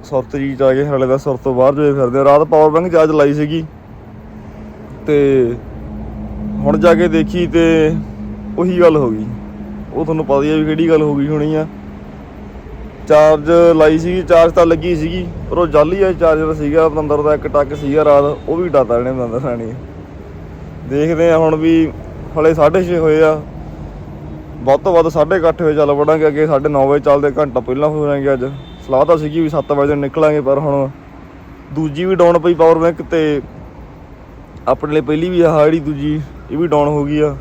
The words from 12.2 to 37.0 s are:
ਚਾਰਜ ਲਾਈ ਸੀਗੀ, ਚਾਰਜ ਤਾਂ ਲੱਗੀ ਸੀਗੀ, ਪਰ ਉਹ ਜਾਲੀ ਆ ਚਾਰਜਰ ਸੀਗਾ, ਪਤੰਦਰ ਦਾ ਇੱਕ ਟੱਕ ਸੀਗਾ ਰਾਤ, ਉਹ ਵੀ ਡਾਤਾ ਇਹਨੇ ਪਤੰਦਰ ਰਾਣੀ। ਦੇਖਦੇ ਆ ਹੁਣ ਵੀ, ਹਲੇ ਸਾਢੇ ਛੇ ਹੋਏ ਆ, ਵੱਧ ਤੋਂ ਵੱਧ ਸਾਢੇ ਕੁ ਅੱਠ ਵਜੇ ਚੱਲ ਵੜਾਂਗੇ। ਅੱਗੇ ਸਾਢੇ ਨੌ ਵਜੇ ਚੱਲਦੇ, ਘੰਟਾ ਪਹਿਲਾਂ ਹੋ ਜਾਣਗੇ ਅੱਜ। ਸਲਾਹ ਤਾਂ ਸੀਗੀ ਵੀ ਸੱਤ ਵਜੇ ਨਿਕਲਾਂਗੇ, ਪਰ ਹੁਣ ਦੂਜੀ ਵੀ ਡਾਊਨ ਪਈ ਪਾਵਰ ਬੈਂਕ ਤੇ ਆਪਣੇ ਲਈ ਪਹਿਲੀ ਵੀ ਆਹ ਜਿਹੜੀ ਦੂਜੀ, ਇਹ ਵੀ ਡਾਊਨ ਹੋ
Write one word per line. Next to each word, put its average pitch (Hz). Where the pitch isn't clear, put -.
ਚਾਰਜ 151
ਲਾਈ 156
ਸੀਗੀ, 180
ਚਾਰਜ 165
ਤਾਂ 170
ਲੱਗੀ 165
ਸੀਗੀ, 170
ਪਰ 151
ਉਹ 175
ਜਾਲੀ 156
ਆ 190
ਚਾਰਜਰ 156
ਸੀਗਾ, 151
ਪਤੰਦਰ 147
ਦਾ 151
ਇੱਕ 147
ਟੱਕ 143
ਸੀਗਾ 147
ਰਾਤ, 143
ਉਹ 160
ਵੀ 180
ਡਾਤਾ 123
ਇਹਨੇ 127
ਪਤੰਦਰ 123
ਰਾਣੀ। 117
ਦੇਖਦੇ 160
ਆ 160
ਹੁਣ 156
ਵੀ, 160
ਹਲੇ 156
ਸਾਢੇ 160
ਛੇ 175
ਹੋਏ 160
ਆ, 156
ਵੱਧ 135
ਤੋਂ 190
ਵੱਧ 165
ਸਾਢੇ 160
ਕੁ 165
ਅੱਠ 160
ਵਜੇ 151
ਚੱਲ 143
ਵੜਾਂਗੇ। 151
ਅੱਗੇ 151
ਸਾਢੇ 147
ਨੌ 139
ਵਜੇ 143
ਚੱਲਦੇ, 143
ਘੰਟਾ 131
ਪਹਿਲਾਂ 131
ਹੋ 151
ਜਾਣਗੇ 139
ਅੱਜ। 127
ਸਲਾਹ 135
ਤਾਂ 160
ਸੀਗੀ 151
ਵੀ 160
ਸੱਤ 170
ਵਜੇ 143
ਨਿਕਲਾਂਗੇ, 151
ਪਰ 139
ਹੁਣ 139
ਦੂਜੀ 156
ਵੀ 185
ਡਾਊਨ 175
ਪਈ 170
ਪਾਵਰ 165
ਬੈਂਕ 165
ਤੇ 151
ਆਪਣੇ 147
ਲਈ 156
ਪਹਿਲੀ 156
ਵੀ 175
ਆਹ 156
ਜਿਹੜੀ 160
ਦੂਜੀ, 151
ਇਹ 143
ਵੀ 170
ਡਾਊਨ 147
ਹੋ 147